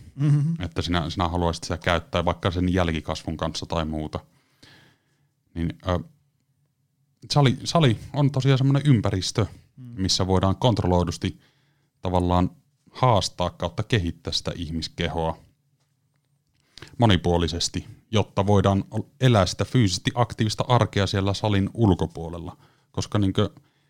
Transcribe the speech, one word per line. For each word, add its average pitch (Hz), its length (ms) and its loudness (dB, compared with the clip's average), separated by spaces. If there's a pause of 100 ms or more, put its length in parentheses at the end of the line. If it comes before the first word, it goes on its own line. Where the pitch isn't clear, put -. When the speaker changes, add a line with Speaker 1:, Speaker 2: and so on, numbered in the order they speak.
(160)
Speaker 1:
Mm-hmm. 147 440 0
Speaker 2:
että - 220 -6
sinä, 82 280 -2
sinä 87 180 -2
haluaisit 85 360 -2
sitä 87 140 -6
käyttää 85 480 -2
vaikka 90 260 -2
sen 90 220 0
jälkikasvun 82 640 -2
kanssa 80 280 -6
tai 82 200 -4
muuta. 78 340 -8 (1300)
Niin, 85 240 -4 (100)
ö, 90 120 0 (1300)
sali, 139 320 4
sali 131 360 2 (140)
on 143 180 2
tosiaan 135 260 2
semmoinen 139 280 2
ympäristö, 101 600 2 (300)
Speaker 1:
Mm. 120 260 -12
Speaker 2:
missä 92 260 0
voidaan 95 280 4
kontrolloidusti 90 840 0 (600)
tavallaan 90 500 0 (400)
haastaa 104 580 0
kautta - 340 -6
kehittää 85 500 -4
sitä - 220 -6
ihmiskehoa 80 840 -6 (1600)
monipuolisesti, 87 880 2 (240)
jotta 101 340 0
voidaan 98 460 4
ol-, 107 180 -6 (120)
elää 117 240 6
sitä - 200 -4
fyysisesti 104 500 0
aktiivista 113 520 -2
arkea 101 400 2
siellä 98 260 -2
salin 98 400 0
ulkopuolella. 85 840 0 (340)
Koska - 280 -4
niinkö 98 300 0 (400)